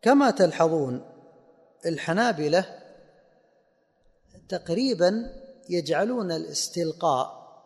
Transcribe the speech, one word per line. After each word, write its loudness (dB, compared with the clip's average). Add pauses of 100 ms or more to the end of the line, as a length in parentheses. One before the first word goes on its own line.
كما 6
تلحظون 2 (800)
الحنابلة -2 (1700)
تقريبًا 0 (260)
يجعلون -2
الاستلقاء -4 (240)